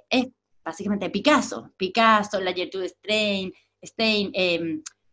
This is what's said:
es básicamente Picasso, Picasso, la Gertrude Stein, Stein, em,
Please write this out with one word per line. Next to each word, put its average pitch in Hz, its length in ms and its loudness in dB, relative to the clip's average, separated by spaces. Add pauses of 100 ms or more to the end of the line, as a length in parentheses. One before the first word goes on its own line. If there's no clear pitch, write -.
es 254 200 0 (360)
básicamente 190 460 -4
Picasso, - 680 2
Picasso, 208 640 2
la 185 140 -2
Gertrude 180 340 -4
Stein, 202 640 -2 (300)
Stein, 214 500 0
em, 165 500 -2 (300)